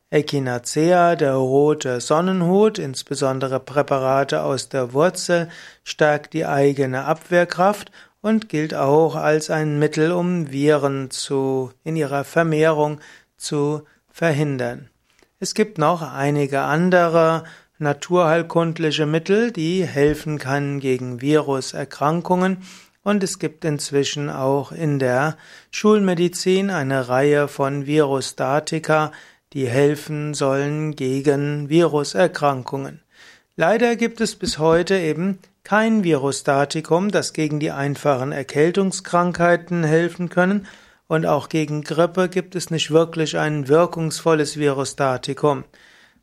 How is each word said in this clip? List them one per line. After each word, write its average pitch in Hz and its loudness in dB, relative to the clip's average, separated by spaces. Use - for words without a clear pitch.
Echinacea, 151 2
der 147 0
rote 135 2
Sonnenhut, 185 2
insbesondere 135 -4
Präparate 135 0
aus 143 -4
der 123 -4
Wurzel, 170 0
stärkt 147 0
die 160 -4
eigene 139 2
Abwehrkraft 175 0
und 220 0
gilt 156 -4
auch 147 4
als 156 0
ein 156 0
Mittel, 151 2
um 175 -2
Viren 139 0
zu, 135 -4
in 160 -6
ihrer 143 -2
Vermehrung 156 2
zu 147 -4
verhindern. 139 -2
Es - -8
gibt 214 -2
noch 160 2
einige 139 -2
andere 165 2
naturheilkundliche 160 0
Mittel, 196 0
die 175 -2
helfen 147 0
kann 143 -4
gegen 127 -4
Viruserkrankungen. 151 0
Und 202 0
es 180 -6
gibt 156 -8
inzwischen 143 -2
auch 139 -2
in 151 -2
der 135 0
Schulmedizin 185 2
eine 135 -2
Reihe 143 2
von 139 -4
Virostatika, 147 0
die 135 -4
helfen 147 0
sollen 143 -2
gegen 139 0
Viruserkrankungen. 147 0
Leider 226 2
gibt 226 -2
es 220 -2
bis - -6
heute 170 2
eben 175 -2
kein 220 2
Virostatikum, 147 0
das 170 -2
gegen 151 -2
die 160 -2
einfachen 139 -2
Erkältungskrankheiten 175 0
helfen 170 0
können. 190 0
Und 160 0
auch 156 0
gegen 151 -2
Grippe 175 0
gibt 185 -6
es - -8
nicht 160 -2
wirklich 160 0
ein 151 -2
wirkungsvolles 160 2
Virostatikum. 135 -2